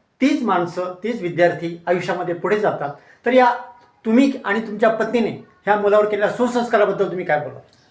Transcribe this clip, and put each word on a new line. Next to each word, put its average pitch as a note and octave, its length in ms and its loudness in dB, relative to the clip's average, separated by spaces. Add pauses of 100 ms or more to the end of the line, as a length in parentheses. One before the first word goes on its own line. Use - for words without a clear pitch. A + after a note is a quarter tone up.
(220)
तीच C4+ 220 2
माणसं, F3+ 600 -2
तीच G#3+ 180 -4
विद्यार्थी E3+ 680 -2
आयुष्यामध्ये F3 460 -2
पुढे F#3+ 260 -2
जातात. D3+ 300 -2 (360)
तर B3 80 0
या B3+ 200 6 (520)
तुम्ही A#3+ 280 4 (120)
आणि G#3+ 220 -2
तुमच्या G#3 220 2
पत्नीने A3+ 400 0 (360)
ह्या G3+ 100 2
मुलावर G#3 300 4
केलेल्या G#3 240 0
सुसंस्काराबद्दल A3+ 760 0
तुम्ही F3+ 180 -6
काय D3+ 140 0
बोलाल? B2 220 -10 (300)